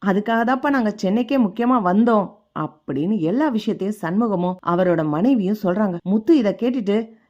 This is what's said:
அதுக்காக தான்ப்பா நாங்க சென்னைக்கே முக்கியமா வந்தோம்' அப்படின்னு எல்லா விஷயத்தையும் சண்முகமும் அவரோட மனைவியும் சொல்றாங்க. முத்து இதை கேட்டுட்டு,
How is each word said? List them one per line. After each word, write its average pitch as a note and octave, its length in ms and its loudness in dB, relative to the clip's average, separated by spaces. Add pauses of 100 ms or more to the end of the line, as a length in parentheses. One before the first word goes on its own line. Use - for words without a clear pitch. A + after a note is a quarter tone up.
அதுக்காக G#3 380 0
தான்ப்பா C4 280 0
நாங்க A#3 240 0
சென்னைக்கே A3+ 440 0
முக்கியமா A#3+ 440 0
வந்தோம்' G#3 440 2 (280)
அப்படின்னு D#3 680 -4
எல்லா B3 260 0
விஷயத்தையும் G#3+ 520 -4
சண்முகமும் F3+ 640 -2
அவரோட F3 400 2
மனைவியும் G#3 540 0
சொல்றாங்க. F#3+ 420 0
முத்து A3 340 2
இதை G3+ 180 2
கேட்டுட்டு, A3+ 420 -2 (320)